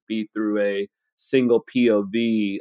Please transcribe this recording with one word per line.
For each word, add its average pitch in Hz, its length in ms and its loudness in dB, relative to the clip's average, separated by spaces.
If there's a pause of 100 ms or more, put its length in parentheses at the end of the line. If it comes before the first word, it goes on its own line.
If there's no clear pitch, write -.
be 110 260 -4
through 107 280 -2
a 101 280 -2 (280)
single 120 500 2
P 120 240 2
O 104 120 2
V 107 580 -2